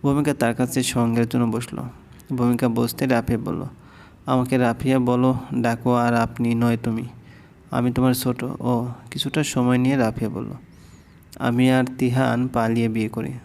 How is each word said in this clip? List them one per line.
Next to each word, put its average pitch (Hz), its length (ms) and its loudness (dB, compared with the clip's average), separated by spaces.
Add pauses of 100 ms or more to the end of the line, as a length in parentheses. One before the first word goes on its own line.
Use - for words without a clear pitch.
ভূমিকা 143 320 2
তার 117 220 0
কাছে 127 280 0
সঙ্গের 117 440 2
জন্য 123 180 0
বসলো। 117 380 -4 (500)
ভূমিকা 123 360 2
বসতে 120 360 -2
রাফিয়া 120 340 0
বলল, 87 260 -6 (600)
"আমাকে 127 320 0
রাফিয়া 123 420 2
বলো, 123 360 2 (200)
ডাকো 123 380 0
আর 120 200 2
আপনি 117 420 0
নয় 117 280 2
তুমি। 117 200 -2 (680)
আমি 120 200 0
তোমার 127 220 2
ছোট।" 123 300 -2
ও, 123 440 -2 (240)
কিছুটা 147 320 -4
সময় 123 340 2
নিয়ে 131 200 2
রাফিয়া 110 320 0
বলল, 110 200 -8 (920)
"আমি 127 320 2
আর 131 120 4 (140)
তিহান 127 500 0
পালিয়ে 117 420 0
বিয়ে 110 200 -2
করি। 117 240 -6 (120)